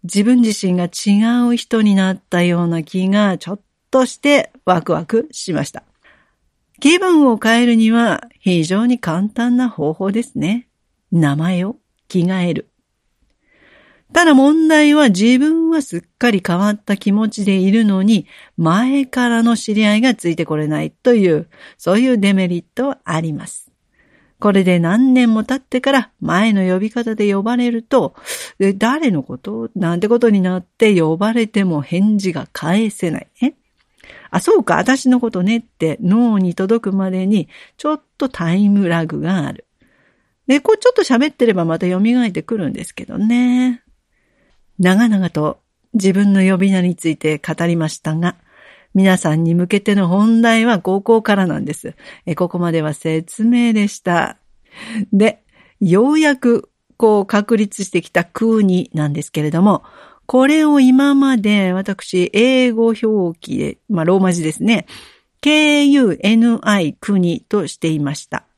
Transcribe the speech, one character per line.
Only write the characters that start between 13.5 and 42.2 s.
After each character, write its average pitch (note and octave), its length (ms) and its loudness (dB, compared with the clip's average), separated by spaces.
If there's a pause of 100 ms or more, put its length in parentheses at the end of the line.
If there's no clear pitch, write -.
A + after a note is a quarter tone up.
た E4+ 100 4
だ D#4+ 100 6
問 D4+ 360 4
題 D4+ 240 4
は D4 160 4
自 A3 300 2
分 D#4+ 300 0
は D#4+ 120 0
す E3+ 160 -10
っ F3 40 -8 (160)
か A#3+ 140 0
り F#3+ 100 -2
変 F3 160 -2
わ G3+ 120 0
っ G#3 120 -6
た G3+ 140 -4
気 G3 160 -4
持 G#3+ 160 0
ち G#3 160 -8
で F#3+ 140 0
い F#3 120 2
る A3 140 2
の G3 180 0
に、 G3 260 0 (280)
前 B3 500 0
か B3 220 -4
ら A#3 160 0
の A#3 140 2
知 - 160 -6
り G#3+ 120 0
合 G#3 120 2
い A3 40 2
が B3+ 140 2
つ - 140 -4
い E3 80 -2
て E3 80 -2
こ D#3 100 -4
れ D3+ 120 -2
な D3+ 160 -4
い D#3 80 -8
と - 240 0
い F#3 180 4
う、 D3+ 160 -4 (280)
そ F#3 180 -2
う A3 40 2
い B3+ 80 2
う B3 100 2
デ G3 140 2
メ F#3+ 160 0
リ F3 140 -4
ッ - 20 -20 (120)
ト C4 120 -4
は C4+ 160 -8
あ E3 160 -4
り D#3+ 140 -6
ま D#3+ 120 -10
す。 - 200 -18 (760)
こ G3+ 120 0
れ F#3+ 100 2
で F3+ 160 2
何 A3+ 340 2
年 A#3+ 200 2
も A3 100 -2
経 C4 120 -4
っ C4+ 40 -8
て - 220 -6
か C4+ 100 -2
ら C4 200 -2 (100)
前 F#3 320 0
の F#3+ 120 0
呼 F#3 140 0
び G#3+ 120 -4
方 A3+ 220 -6
で G#3 220 -2
呼 G3 80 -4
ば A#3+ 140 -2
れ A#3+ 120 -2
る A#3 140 -6
と、 A3+ 320 -2 (420)
「え、 G3 140 2
誰 A#3+ 400 -2
の D#3+ 100 -2
こ - 160 -12
と？」 A3+ 380 -10
な E3+ 220 -2
ん - 20 -4
て G#3 80 -2
こ A#3 100 2
と A#3 120 2
に G3+ 100 2
な F#3 200 -2
っ - 20 -10
て G#3+ 360 0
呼 D#3+ 200 0
ば G#3+ 160 -2
れ A3+ 120 0
て G3+ 200 -2
も D#3 160 -2
返 G3+ 360 0
事 F#3+ 140 -2
が E3 220 -8
返 G3+ 360 -2
せ F3 220 -6
な - 80 -6
い。 - 80 -16 (160)
「え？ C#4+ 100 0 (800)
あ、 - 80 0
そ A4 140 2
う E4 100 4
か、 - 140 0
私 C4 320 0
の B3 100 2
こ A#3+ 100 -4
と F3+ 140 -4
ね」 A3 160 0
っ - 20 -6
て - 400 -6
脳 G#3+ 380 0
に F3+ 160 -2
届 G3+ 360 -2
く - 20 -4
ま F#3+ 180 -2
で F#3 160 -4
に G3 220 -2 (260)
ち - 120 -8
ょ D4+ 80 -2
っ D4 60 -16 (160)
と C4 120 -4
タ E3+ 240 -4
イ G3+ 160 2
ム G3+ 180 2
ラ E3 180 -2
グ D3+ 140 -8
が E3 260 -4
あ C#3 60 -8
る。 - 140 -18 (840)
で、 C#4 140 2
こ A4 140 2
う - 20 -18
ち A4+ 100 0
ょ B4 40 4
っ - 20 -14
と G#4 80 0
喋 C4+ 320 0
っ - 20 -20
て - 100 0
れ A3 80 2
ば F3 120 -2
ま E3 120 -2
た F3+ 80 -4
蘇 F3+ 140 -2
っ A#3 320 0